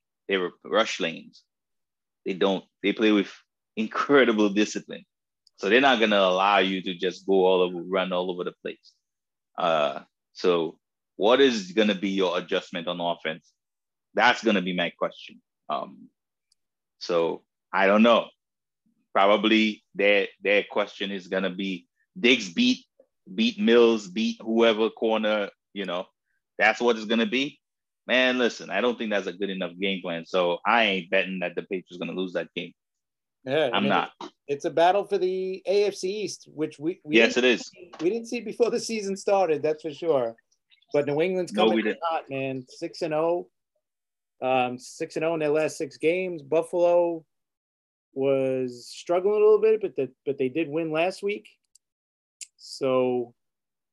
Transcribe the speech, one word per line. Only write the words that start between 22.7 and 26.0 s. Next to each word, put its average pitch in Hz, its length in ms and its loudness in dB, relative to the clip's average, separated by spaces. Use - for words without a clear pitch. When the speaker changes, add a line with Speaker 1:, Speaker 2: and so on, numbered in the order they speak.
Speaker 1:
beat 113 240 0
Mills, 113 500 4
beat 110 320 -4
whoever 110 500 2
corner, 110 600 -2
you 98 100 -8
know, 90 220 -6